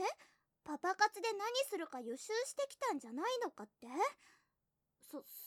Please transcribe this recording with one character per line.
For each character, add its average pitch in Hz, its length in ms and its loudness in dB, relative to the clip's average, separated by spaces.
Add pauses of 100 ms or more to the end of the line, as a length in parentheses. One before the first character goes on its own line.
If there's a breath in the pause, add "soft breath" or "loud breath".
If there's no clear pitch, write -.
(640 soft breath)
パ 302 160 -6
パ 370 160 2
活 415 260 4
で 453 120 2
何 392 60 -4 (300)
す 403 80 -2
る 330 100 -2
か 254 140 -8
予 233 160 -4
習 - 160 -4 (120)
し - 100 -6
て 571 140 0
き - 80 -18
た 494 160 0
ん 285 60 0
じ 240 80 -12
ゃ 226 60 -10
な 269 80 -2
い 480 220 2
の 330 80 0
か 214 140 -10
っ - 20 -10 (120)
て？ 233 80 -14 (1200 soft breath)
そ、 302 120 -8 (240)